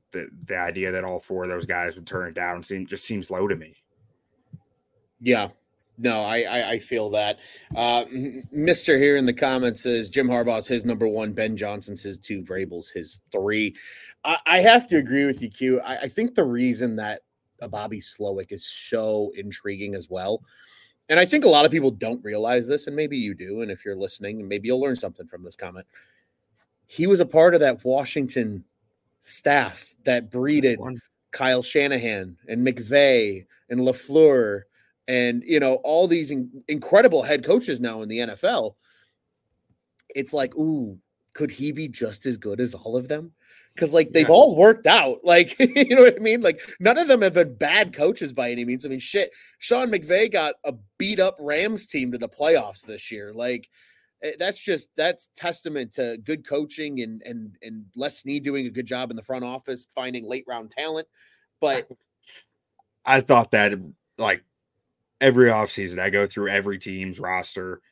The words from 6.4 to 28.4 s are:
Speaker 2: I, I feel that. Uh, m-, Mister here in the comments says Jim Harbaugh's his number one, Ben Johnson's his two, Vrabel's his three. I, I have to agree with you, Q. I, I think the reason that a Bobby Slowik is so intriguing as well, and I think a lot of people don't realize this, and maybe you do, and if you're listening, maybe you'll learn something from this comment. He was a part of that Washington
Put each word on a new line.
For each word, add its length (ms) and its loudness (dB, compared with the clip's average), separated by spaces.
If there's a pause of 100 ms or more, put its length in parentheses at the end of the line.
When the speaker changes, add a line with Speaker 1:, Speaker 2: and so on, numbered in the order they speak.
Speaker 2:
I, 280 -4
I 80 -4
feel 320 -6
that. 280 -2 (380)
Uh, 340 0
m-, 400 -10
Mister 480 2
here 180 4
in 100 2
the 60 2
comments 500 -2
says 260 -2
Jim 180 0
Harbaugh's 400 -2
his 180 -4
number 220 -2
one, 260 -4
Ben 240 -4
Johnson's 460 -10
his 160 -12
two, 240 -12
Vrabel's 460 -10
his 320 -14 (100)
three. 460 -2 (480)
I, 220 -2
I 140 4
have 280 6
to 80 2
agree 300 0
with 160 -4
you, 80 -10
Q. 320 0
I, 160 -8
I 100 -8
think 260 -4
the 100 4
reason 520 -2
that 240 -6 (400)
a 80 -14
Bobby 320 -10
Slowik 500 -8
is 160 -12
so 720 -4
intriguing 580 -10
as 140 -12
well, 340 -6 (680)
and 100 6
I 60 6
think 180 0
a 40 10
lot 180 8
of 40 6
people 200 2
don't 340 -8
realize 420 -2
this, 200 -4
and 100 -10
maybe 220 -4
you 160 -4
do, 260 -10
and 100 -8
if 140 -12
you're 100 -6
listening, 540 -10
maybe 200 -6
you'll 120 0
learn 160 -2
something 300 -12
from 180 -20
this 120 -18
comment. 300 -16 (1000)
He 200 -4
was 140 4
a 60 4
part 280 6
of 60 6
that 240 0
Washington 800 -4 (560)